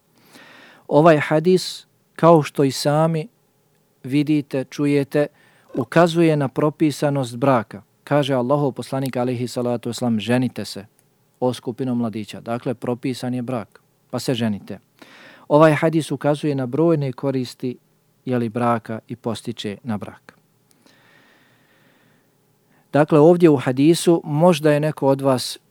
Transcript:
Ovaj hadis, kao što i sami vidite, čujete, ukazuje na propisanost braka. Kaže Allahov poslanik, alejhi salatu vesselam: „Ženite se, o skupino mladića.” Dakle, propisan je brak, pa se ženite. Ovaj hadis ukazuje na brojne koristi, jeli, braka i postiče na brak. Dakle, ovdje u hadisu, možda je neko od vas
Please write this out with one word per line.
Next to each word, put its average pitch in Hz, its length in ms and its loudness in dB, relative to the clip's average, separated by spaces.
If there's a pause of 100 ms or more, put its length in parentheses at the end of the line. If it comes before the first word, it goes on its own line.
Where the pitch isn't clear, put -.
(880)
Ovaj 156 300 8
hadis, 160 680 0 (300)
kao 160 260 6
što 143 220 -2
i 135 60 2
sami 156 580 -2 (760)
vidite, 143 600 -2
čujete, 147 600 -2 (480)
ukazuje 165 600 2
na 143 120 -2
propisanost 143 880 -2
braka. 120 460 0 (220)
Kaže 143 300 0
Allahov 135 380 -2
poslanik, 135 440 -8
alejhi 123 320 -4
salatu 120 400 -6
vesselam: 117 320 -4
„Ženite 117 440 -2
se, 98 220 -14 (540)
o 123 120 0
skupino 123 420 -8
mladića.” 110 460 -6
Dakle, 117 340 -8
propisan 123 600 -8
je 127 80 -6
brak, 120 380 -10 (300)
pa 123 80 -6
se 135 160 -4
ženite. 107 440 -6 (720)
Ovaj 151 260 6
hadis 160 360 -2
ukazuje 147 440 -2
na 135 120 -4
brojne 143 460 0
koristi, 131 640 -6 (480)
jeli, 120 240 -2
braka 113 600 -4
i 120 80 -12
postiče 110 640 -8
na 107 160 -6
brak. - 400 -18 (2500)
Dakle, 151 260 4
ovdje 170 320 6
u 143 60 4
hadisu, 147 680 2
možda 156 480 2
je 147 80 0
neko 147 280 -2
od 135 120 2
vas 135 380 -2 (120)